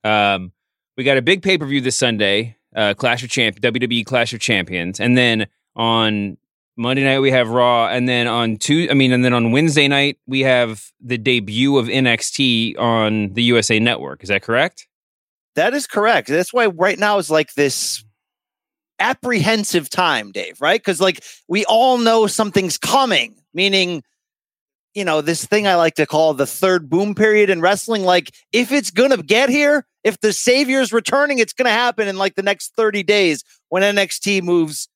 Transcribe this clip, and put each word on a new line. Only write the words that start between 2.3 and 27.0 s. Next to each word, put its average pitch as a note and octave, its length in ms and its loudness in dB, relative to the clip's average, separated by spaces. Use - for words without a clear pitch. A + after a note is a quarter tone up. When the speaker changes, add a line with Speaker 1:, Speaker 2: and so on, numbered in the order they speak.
Speaker 1:
uh, G#2 200 0
Clash A#2+ 280 -2
of B2 80 -14
Champ-, A2 300 -2
W A#2 220 -2
W A#2+ 180 -2
E G#2+ 60 -6
Clash A#2+ 260 -2
of A#2 80 -12
Champions, F#2 600 -4
and A#2+ 160 2
then A2+ 300 2
on A2 640 -2
Monday C3 260 -2
night C3+ 160 2
we C3+ 120 2
have B2 180 2
Raw, A#2+ 400 2
and B2 180 -2
then A#2+ 200 0
on A2+ 280 -2
Tu-, D3 340 0
I C#3+ 40 0
mean, C3 180 4
and B2+ 140 2
then B2 80 2
on A#2 180 0
Wednesday C#3+ 380 2
night C#3+ 360 0
we C3+ 160 -4
have B2 600 0
the B2 160 -6
debut A#2+ 600 0
of A#2 120 0
N C3 180 0
X A#2 240 0
T A#2 480 -2
on G#2+ 540 0
the A#2+ 100 -2
U A#2+ 140 4
S G#2+ 140 0
A A2 100 2
Network. D2+ 420 -4
Is F#2 60 -14
that G2 120 0
correct? C#3 460 -2
Speaker 2:
That F#3+ 180 0
is C#4+ 120 -4
correct. G#3 440 0
That's E3+ 240 -2
why A#3+ 140 2
right F3+ 300 0
now G#3 200 0
is, D#3 120 -4
like, D#3 260 0
this - 500 -4
apprehensive G#3+ 920 -2
time, B2 420 0
Dave, F#2 300 -10
right? F3 200 2
'Cause, F3 200 -2
like, F#3+ 240 0
we G3 160 -2
all A#3+ 320 4
know A3+ 280 4
something's G3 520 -2
coming, F#3 580 0
meaning, F3+ 480 0
you G3+ 100 -6
know, D#3 160 0
this D#3 260 -4
thing G#3 220 0
I F#3 80 4
like E3 200 2
to D3+ 100 2
call D#3 280 2
the C3 140 -2
third F3+ 420 0
boom F#3+ 260 0